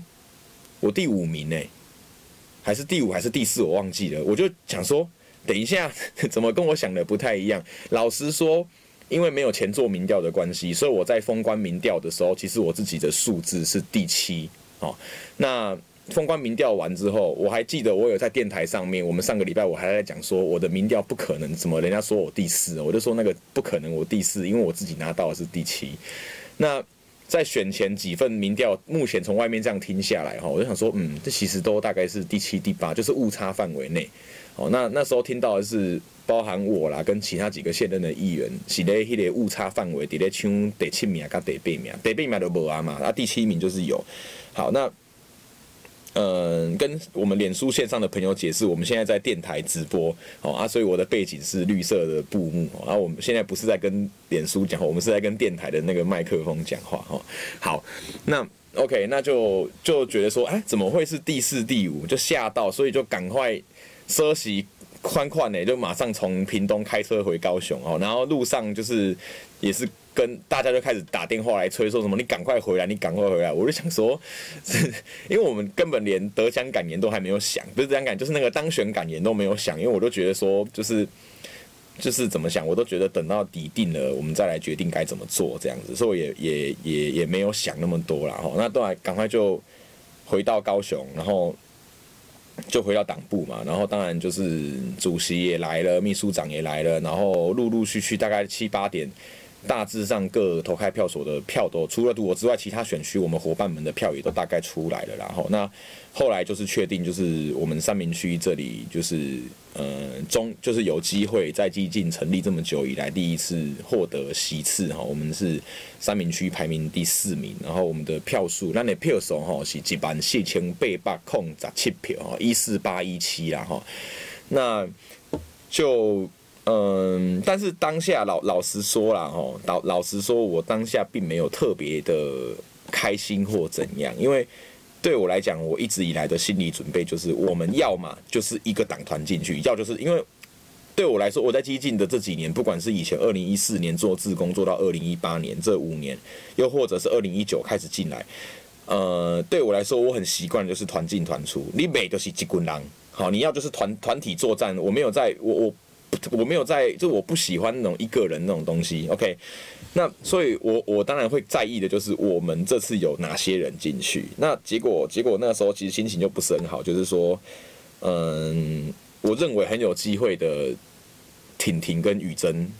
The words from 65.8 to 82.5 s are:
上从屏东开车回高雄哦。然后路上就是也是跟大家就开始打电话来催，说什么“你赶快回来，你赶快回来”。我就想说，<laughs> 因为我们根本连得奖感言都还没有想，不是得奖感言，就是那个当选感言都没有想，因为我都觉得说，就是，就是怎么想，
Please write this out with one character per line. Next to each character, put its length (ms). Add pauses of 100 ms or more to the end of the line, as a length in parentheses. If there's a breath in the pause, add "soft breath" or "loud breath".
上 180
从 320
屏 220
东 180
开 200
车 200
回 140
高 220
雄 260
哦。 160
然 100
后 140
路 180
上 300
就 80
是 340 (440 loud breath)
也 120
是 160 (280)
跟 220 (100)
大 140
家 100
就 100
开 120
始 80 (100)
打 140
电 160
话 160
来 120
催， 200
说 120
什 60
么 100
“你 60
赶 200
快 160
回 180
来， 80
你 100
赶 180
快 160
回 100
来”。 140
我 120
就 60
想 180
说， 300 (540 loud breath)
<laughs> 560
因 80
为 20
我 140
们 220
根 160
本 120
连 280
得 180
奖 220
感 180
言 100
都 100
还 100
没 100
有 100
想， 260 (100)
不 60
是 60
得 80
奖 80
感 100
言， 40
就 80
是 60
那 80
个 100
当 200
选 220
感 160
言 140
都 120
没 100
有 120
想， 240
因 60
为 60
我 80
都 100
觉 160
得 80
说， 400
就 80
是， 260 (920 loud breath)
就 120
是 160
怎 140
么 80
想， 180